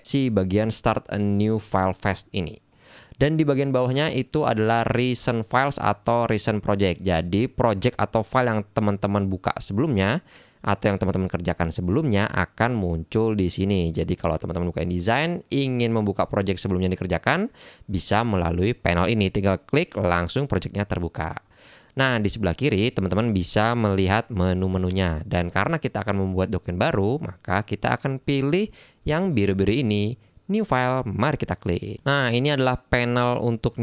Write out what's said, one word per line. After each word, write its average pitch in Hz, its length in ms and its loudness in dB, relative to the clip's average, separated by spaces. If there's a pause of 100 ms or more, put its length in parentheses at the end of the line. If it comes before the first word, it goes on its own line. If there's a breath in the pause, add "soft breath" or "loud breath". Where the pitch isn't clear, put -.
si 135 240 0
bagian 101 400 0
Start - 400 -2
a 101 80 -2
New 104 400 2
File 95 320 0
Fast - 400 -6
ini. 87 240 -6 (640 loud breath)
Dan 151 160 4
di 160 80 4
bagian 139 320 2
bawahnya 127 400 2
itu 139 320 -2
adalah 113 400 2
Recent 123 560 0
Files 135 400 0
atau 117 400 0
Recent 107 400 0
Project. 98 400 0
Jadi, 90 480 0
project 117 480 0
atau 107 240 0
file 127 320 0
yang 104 160 -2
teman-teman 101 560 0
buka 95 320 -2
sebelumnya 110 640 0 (340 loud breath)
atau 104 340 0
yang 98 80 0
teman-teman 95 320 0
kerjakan 85 400 -2
sebelumnya 104 580 0
akan 113 480 -2
muncul 95 560 0
di 98 140 2
sini. 92 420 0
Jadi, 82 300 -2
kalau 82 180 0
teman-teman 87 320 -4
buka 80 160 -4
InDesign, 113 640 -2
ingin 123 480 0
membuka 98 320 0
project 98 320 -2
sebelumnya 92 320 0
dikerjakan, 117 560 -2 (400 loud breath)
bisa 98 320 0
melalui 92 560 0
panel 87 320 2
ini. 104 240 2
Tinggal 98 320 0
klik, 160 320 0
langsung 87 480 0
projectnya 98 400 -2
terbuka. 85 560 -6 (560 loud breath)
Nah, 131 240 2
di 101 80 0
sebelah 92 240 0
kiri, 110 400 0
teman-teman 98 400 0
bisa 107 400 2
melihat 101 560 2
menu-menunya. 92 960 0
Dan 87 240 -2
karena 131 320 -2
kita 101 240 -4
akan 98 160 0
membuat 92 320 0
dokumen 90 240 -4
baru, 113 400 0
maka 98 480 -4
kita 120 320 -4
akan 135 240 -6
pilih 147 480 0 (400 loud breath)
yang 170 240 0
biru-biru 98 400 2
ini, 107 480 0 (260 soft breath)
New 214 160 0
File, 127 400 0
mari 117 320 -2
kita 98 240 -6
klik. 92 480 -4
Nah, 135 240 2
ini 135 240 2
adalah 127 240 0
panel 123 640 0
untuk 117 400 -2